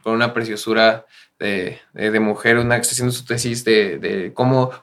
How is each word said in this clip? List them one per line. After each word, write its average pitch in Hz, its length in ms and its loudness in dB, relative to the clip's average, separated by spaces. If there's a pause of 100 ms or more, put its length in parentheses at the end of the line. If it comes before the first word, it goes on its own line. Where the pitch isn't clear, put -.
con 110 120 -4
una 120 180 0
preciosura 110 720 0 (340)
de, 95 400 -4 (140)
de, 107 180 -2
de 107 80 2
mujer, 110 380 2
una 120 180 2
que 117 60 -2
está - 100 -2
haciendo 123 220 -2
su - 100 -10
tesis 120 400 -4
de, 104 360 2
de 95 340 -6
cómo, 127 360 2 (140)